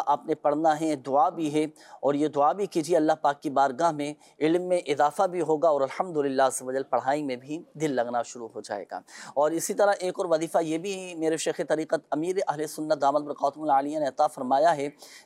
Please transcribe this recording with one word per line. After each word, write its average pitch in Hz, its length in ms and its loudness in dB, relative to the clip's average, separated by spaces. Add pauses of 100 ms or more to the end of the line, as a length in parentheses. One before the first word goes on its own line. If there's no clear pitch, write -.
آپ 147 200 0
نے 156 100 -2
پڑھنا 151 440 2
ہے، 156 160 0
دعا 139 340 2
بھی 160 240 -4
ہے 151 100 2 (380)
اور 139 120 2
یہ 147 140 2
دعا 143 240 2
بھی 196 140 -2
کیجیے 165 320 0
اللہ 156 140 4 (100)
پاک 147 200 0
کی 156 80 -6
بارگاہ 139 420 2
میں، 147 220 -6 (260)
علم 165 220 2
میں 180 260 0
اضافہ 147 360 2
بھی 180 180 -2
ہوگا 156 280 2
اور 139 120 2
الحمدللہ 139 600 -2
عز 131 200 0
و 131 100 -8
جل 135 120 -2
پڑھائی 135 400 -2
میں 131 120 -4
بھی 143 280 -10 (100)
دل 151 180 -2
لگنا 120 300 -2
شروع 117 340 -10
ہو 107 60 -10
جائے 104 300 -8
گا۔ 95 100 -10 (320)
اور 151 180 2
اسی 165 220 -4
طرح 202 260 4
ایک 180 180 -4
اور 190 120 -2
وظیفہ 165 320 0
یہ 160 160 -2
بھی 185 380 -8
میرے 160 220 0
شیخ 160 320 -4
طریقت 156 420 -2
امیر 165 240 -2 (120)
اہل 151 200 -4
سنت 156 340 -4
دامت 143 200 4
برکاتہم 143 420 -4
العالیہ 147 360 2
نے 143 80 0
عطا 151 200 2
فرمایا 143 500 2
ہے، 143 120 -4 (360)